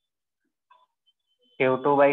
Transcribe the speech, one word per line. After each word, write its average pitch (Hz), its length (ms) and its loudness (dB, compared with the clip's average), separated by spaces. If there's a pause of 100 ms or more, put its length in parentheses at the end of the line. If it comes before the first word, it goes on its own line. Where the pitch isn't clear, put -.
(1600)
क्यू 131 240 -2
टू 143 120 0
by 139 160 4